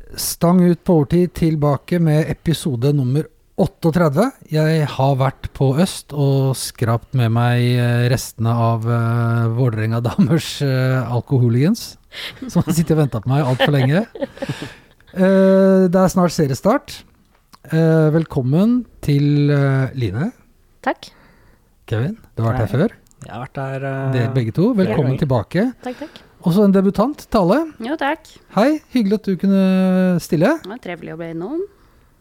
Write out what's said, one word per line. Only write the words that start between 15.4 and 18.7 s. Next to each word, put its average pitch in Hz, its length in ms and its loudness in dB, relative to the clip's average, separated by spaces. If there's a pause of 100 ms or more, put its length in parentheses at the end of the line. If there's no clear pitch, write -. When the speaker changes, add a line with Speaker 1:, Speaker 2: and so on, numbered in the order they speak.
Speaker 1:
det - 20 2
er 190 140 4
snart 180 240 2
seriestart. 170 680 -2 (680)
Eh, 160 400 2
velkommen 160 720 0 (200)